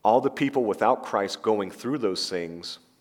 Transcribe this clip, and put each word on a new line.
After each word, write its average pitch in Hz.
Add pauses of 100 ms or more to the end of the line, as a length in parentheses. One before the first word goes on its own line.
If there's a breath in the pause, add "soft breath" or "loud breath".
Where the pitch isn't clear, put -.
all 113
the 135
people 139
without 110
Christ 101
going 104
through 127
those 98
things 87 (220)